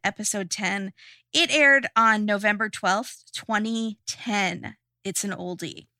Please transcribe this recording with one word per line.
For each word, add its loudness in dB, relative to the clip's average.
episode -6
ten. -4
It 4
aired 6
on 6
November 0
twelfth, -2
twenty -2
ten. -4
It's -4
an -4
oldie. -10